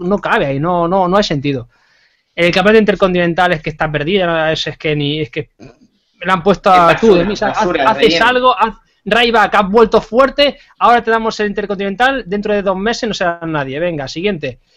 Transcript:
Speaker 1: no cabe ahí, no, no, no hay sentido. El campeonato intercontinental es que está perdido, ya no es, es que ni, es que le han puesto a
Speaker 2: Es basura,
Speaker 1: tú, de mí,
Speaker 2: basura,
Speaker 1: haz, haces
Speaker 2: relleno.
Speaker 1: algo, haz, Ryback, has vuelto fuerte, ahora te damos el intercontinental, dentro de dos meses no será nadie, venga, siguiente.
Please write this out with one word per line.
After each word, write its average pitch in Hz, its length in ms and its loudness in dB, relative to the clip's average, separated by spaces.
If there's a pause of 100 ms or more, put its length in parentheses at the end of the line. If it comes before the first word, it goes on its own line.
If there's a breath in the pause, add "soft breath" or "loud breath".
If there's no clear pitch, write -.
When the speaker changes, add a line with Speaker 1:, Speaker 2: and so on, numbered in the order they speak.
Speaker 1:
no 185 180 -2
cabe 185 280 0
ahí, 139 120 -2
no, 170 300 0
no, 185 180 0
no 180 120 2
hay 214 40 2
sentido. 139 460 -4 (640)
El 175 160 0
campeonato 202 300 4
intercontinental 180 720 2
es 156 100 -4
que - 80 -8
está 156 220 -4
perdido, 151 280 -2
ya 180 60 -2
no 160 220 0
es, 156 180 -4
es 151 120 -10
que 151 180 -2
ni, 147 240 -2
es 147 100 -6
que 151 280 -10
le - 760 -10
han 175 100 -2
puesto 196 300 2
a 180 40 6
Speaker 2:
Es 170 180 6
basura, 220 180 4
Speaker 1:
tú, 175 60 4
de 170 80 0
mí, 202 120 -4
Speaker 2:
basura, 208 460 -2
Speaker 1:
haz, 220 60 4
haces 220 140 0
Speaker 2:
relleno. 220 220 2
Speaker 1:
algo, 254 320 2
haz, 214 160 -2 (300)
Ryback, 220 500 2
has 202 140 2
vuelto 220 320 4
fuerte, 269 580 0 (200 soft breath)
ahora 240 260 4
te 226 60 -2
damos 226 300 -2
el 208 80 -2
intercontinental, 202 800 -2
dentro 208 280 -2
de 208 80 -2
dos 190 160 -2
meses 226 280 -4
no 208 80 -4
será 170 320 -4
nadie, 143 320 -4
venga, 160 300 -4
siguiente. 160 520 -6 (160)